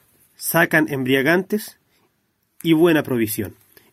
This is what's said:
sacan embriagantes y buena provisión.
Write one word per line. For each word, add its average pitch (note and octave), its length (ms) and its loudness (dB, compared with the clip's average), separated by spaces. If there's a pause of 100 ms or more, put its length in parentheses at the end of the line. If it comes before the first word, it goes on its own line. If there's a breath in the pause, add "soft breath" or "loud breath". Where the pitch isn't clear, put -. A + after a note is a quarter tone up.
(340)
sacan E3 540 0
embriagantes C#3+ 880 -2 (840)
y E3 100 2
buena D#3+ 300 4
provisión. A2 520 -4 (380 soft breath)